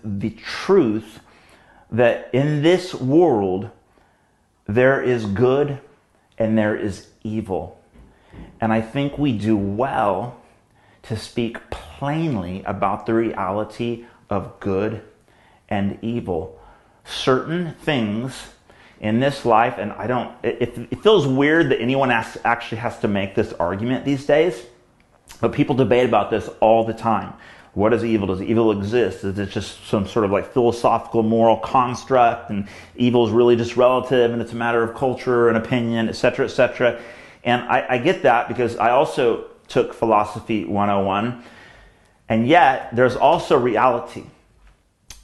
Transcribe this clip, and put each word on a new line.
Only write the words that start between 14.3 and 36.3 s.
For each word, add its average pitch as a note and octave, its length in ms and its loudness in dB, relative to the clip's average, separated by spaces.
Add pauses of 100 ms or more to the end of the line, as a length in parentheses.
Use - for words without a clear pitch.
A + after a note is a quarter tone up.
good G#2 440 -4 (680)
and G2+ 320 -2
evil. A2+ 580 -6 (440)
Certain D#3+ 760 -2
things A#2+ 720 -4 (460)
in A2 200 0
this C#3 260 -2
life, A#2 320 4
and G2+ 140 -8
I G#2+ 160 -10
don't, B2 260 -4 (100)
it, A2+ 180 -2
it, A#2+ 300 -8
it B2 120 -10
feels G3 240 4
weird C#3+ 420 2
that B2+ 120 2
anyone C3 280 0
has, A2+ 340 -2
actually A#2 360 -2
has A2 200 -6
to A#2+ 80 -2
make G2+ 280 -2
this - 180 -2
argument A2 520 -4
these C#3 200 -2
days, D#3+ 380 2 (760)
but - 140 0
people C#3+ 220 0
debate B2 320 4
about G#2+ 220 2
this G2+ 200 -2 (100)
all A2+ 240 4
the A2+ 100 -4
time. G#2 400 -4 (400)
What G#2+ 200 2
is A2 100 0
evil? A2 240 0
Does F#2 140 -4
evil A2 360 2
exist? G2+ 460 -2
Is G2 160 -6
it G2 100 -4
just - 380 -10
some G#2 180 0
sort A2 200 0
of, F#2+ 40 2
like, G2 220 0
philosophical A#2 720 2
moral A2+ 340 4
construct, B2 960 0
and G2+ 160 -4 (280)
evil A#2+ 300 4
is A2 60 0
really A#2+ 240 6
just A#2+ 220 -2
relative, B2 560 4
and A#2 80 -4
it's A2 100 -10
a A#2 60 -10
matter A#2 260 0
of A2+ 100 -6
culture B2 540 0
and A2+ 100 2
opinion, A#2 520 -2
et - 80 -8
cetera, B2+ 280 0